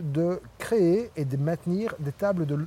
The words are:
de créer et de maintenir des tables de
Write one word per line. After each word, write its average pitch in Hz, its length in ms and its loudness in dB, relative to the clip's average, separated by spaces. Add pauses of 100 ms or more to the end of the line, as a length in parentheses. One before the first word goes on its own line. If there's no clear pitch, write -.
(120)
de 170 300 0 (160)
créer 185 580 2
et 151 100 -2
de 135 120 -2
maintenir 175 600 -2
des 143 120 -4
tables 185 360 0
de 147 200 -2